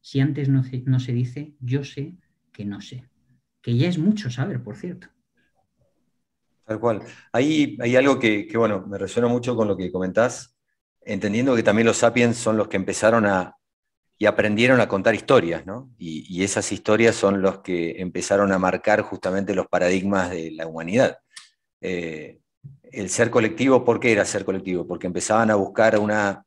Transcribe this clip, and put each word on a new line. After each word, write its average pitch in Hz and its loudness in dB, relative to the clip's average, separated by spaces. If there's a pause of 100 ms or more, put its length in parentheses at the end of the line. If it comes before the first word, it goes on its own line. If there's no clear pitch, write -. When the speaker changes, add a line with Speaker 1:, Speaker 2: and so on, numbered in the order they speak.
Speaker 1:
si - -4
antes 139 0
no 135 4
se, 123 -6
no 127 2
se 123 -6
dice, 123 -6
"Yo 131 -4
sé 151 -12 (380)
que 101 -12
no 101 -8
sé", 127 -18 (560)
que 120 -2
ya 156 2
es 170 -2
mucho 180 0
saber, 131 -6
por 104 -12
cierto. - -14 (1600)
Speaker 2:
Tal 110 -6
cual. 110 -2 (300)
Ahí 147 2
hay 120 2
algo 131 4
que, 107 2
que, - -6
bueno, 104 0
me 98 -8
resuena 117 -2
mucho 120 -2
con 110 2
lo 98 -2
que 90 -6
comentás, 92 -2 (480)
entendiendo 110 0
que 107 2
también 110 4
los 113 4
sapiens 117 2
son 110 0
los 104 0
que - -4
empezaron 107 2
a, 92 0 (600)
y 104 2
aprendieron 107 4
a 104 4
contar 101 0
historias, 87 2
¿no? 127 -14
Y, 80 -10
y 90 -2
esas 101 -2
historias 110 2
son 98 2
los 95 0
que 87 -4
empezaron 95 0
a 95 2
marcar 95 0
justamente 95 -4
los 92 -2
paradigmas 90 0
de 82 -10
la 80 -10
humanidad. 85 -2 (600)
Eh, 85 -8 (460)
el 98 -10
ser 120 0
colectivo, 127 2
¿por 113 2
qué 120 2
era 101 4
ser 98 -4
colectivo? 92 -4
Porque 90 -8
empezaban 107 0
a 107 4
buscar 107 2
una 104 -2